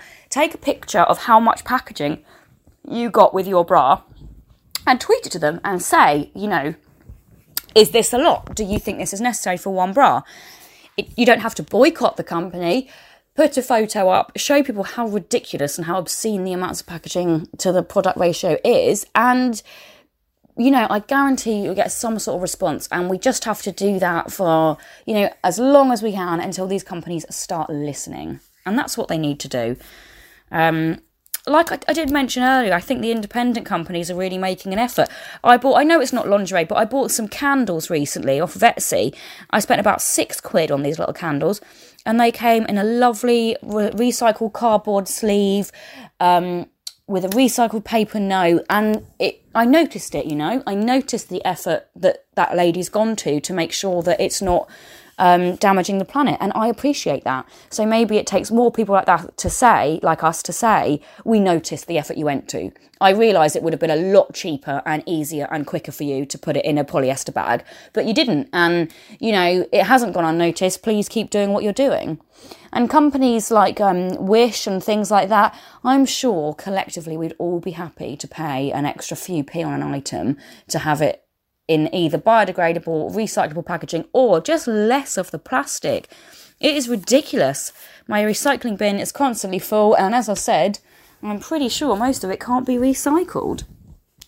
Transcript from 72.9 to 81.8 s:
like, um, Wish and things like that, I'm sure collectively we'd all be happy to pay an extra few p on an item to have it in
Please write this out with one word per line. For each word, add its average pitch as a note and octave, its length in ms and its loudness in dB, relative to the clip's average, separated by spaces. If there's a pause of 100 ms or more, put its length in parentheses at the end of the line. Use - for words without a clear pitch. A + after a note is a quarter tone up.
like, G#3 300 4
um, F#3 340 2 (100)
Wish A3 440 2
and F#3+ 140 -2
things G#3 280 -2
like F#3+ 180 4
that, G#3 260 4 (300)
I'm C4+ 220 4
sure E3 480 -2
collectively F3 600 -8
we'd E3 220 -6
all F3 200 -2
be E3+ 140 -8
happy D#3+ 440 -12
to - 120 -12
pay C#3 420 -4
an C#3+ 160 -2
extra - 300 -8
few E3+ 280 -6
p E3 200 -6
on C#3+ 100 -4
an C#3 80 -4
item C#3 560 -6 (300)
to - 100 -4
have D3+ 240 -2
it - 220 -2 (420)
in D#3 260 2